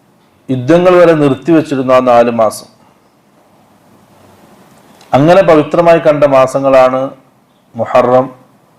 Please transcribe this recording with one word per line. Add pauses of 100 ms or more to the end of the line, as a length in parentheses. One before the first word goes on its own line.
(500)
യുദ്ധങ്ങൾ
വരെ
നിർത്തിവെച്ചിരുന്നു
ആ
നാല്
മാസം. (2500)
അങ്ങനെ
പവിത്രമായി
കണ്ട
മാസങ്ങളാണ് (680)
മുഹറം. (480)